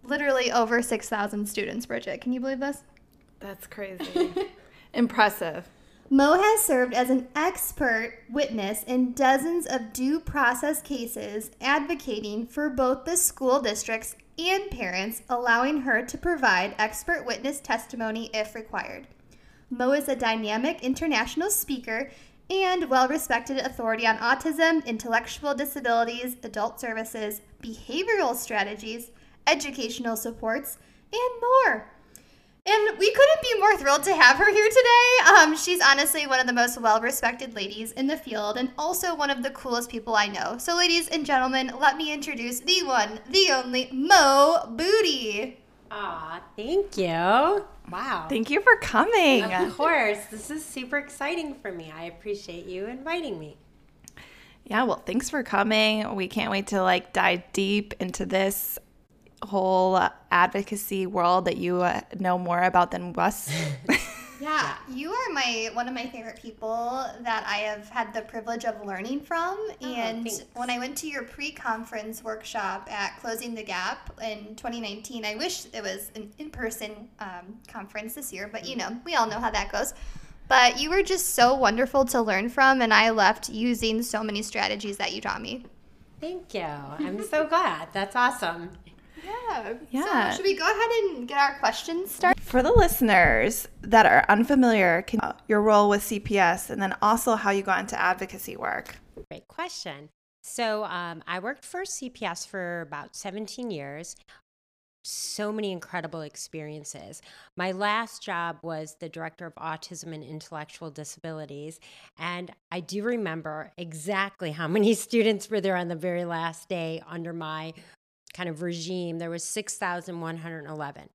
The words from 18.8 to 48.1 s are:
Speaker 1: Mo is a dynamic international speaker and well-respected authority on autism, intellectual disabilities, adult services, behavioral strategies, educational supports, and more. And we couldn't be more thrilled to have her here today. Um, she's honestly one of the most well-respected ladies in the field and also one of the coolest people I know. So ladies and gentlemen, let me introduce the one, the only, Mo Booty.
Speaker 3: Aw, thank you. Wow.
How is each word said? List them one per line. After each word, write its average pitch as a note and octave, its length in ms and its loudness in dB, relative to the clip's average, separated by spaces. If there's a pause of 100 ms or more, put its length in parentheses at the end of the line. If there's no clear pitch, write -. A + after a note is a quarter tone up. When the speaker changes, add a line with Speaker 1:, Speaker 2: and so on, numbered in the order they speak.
Speaker 1:
Mo B3 220 2
is C#4+ 160 0
a C4+ 80 0
dynamic A3+ 680 -2
international C4 680 0
speaker B3 600 -4 (400)
and F#4 380 0
well-respected C4 680 0
authority A3+ 480 -2
on A3 100 4
autism, D#4 680 2
intellectual A#3 680 -2
disabilities, B3 880 -2
adult A3 380 -6
services, A3 600 -6 (200)
behavioral D4+ 720 -2
strategies, A3 760 -6 (360)
educational C4 680 -2
supports, A#3 640 -6 (340)
and A#4+ 300 -2
more. A#4 480 4 (760)
And G#4+ 340 4
we G4+ 140 4
couldn't D5+ 300 8
be A#4 180 0
more G4+ 160 6
thrilled C#4 280 4
to F#4+ 100 4
have C#4 220 10
her G#4 140 8
here G#4+ 180 6
today. A#4+ 680 8
Um, D#4 200 10
she's F4+ 260 0
honestly D4 440 4
one C4 140 2
of B3+ 60 2
the B3 60 0
most A#3+ 280 2
well-respected A#3 760 0
ladies G#3+ 380 -8
in C4+ 140 -2
the D4+ 100 0
field G#3+ 400 -6
and B3+ 220 -2
also F4 360 -2
one C#4+ 160 -2
of B3+ 120 -4
the C4+ 80 -4
coolest A#3+ 400 -6
people A3+ 260 -6
I G#3 120 4
know. G3+ 300 -6
So E4+ 160 -2
ladies E4+ 340 2
and D#4 180 -2
gentlemen, C4 520 0
let C#4+ 180 4
me D4+ 160 -4
introduce B3 480 -6
the F4+ 240 2
one, A3 360 0 (100)
the F#4 220 6
only, B3+ 400 0
Mo C#4+ 800 6
Booty. C4 880 0 (320)
Speaker 3:
Aw, E3+ 520 -10 (140)
thank F4 420 -2
you. G#3 680 4 (260)
Wow. F#3 380 -4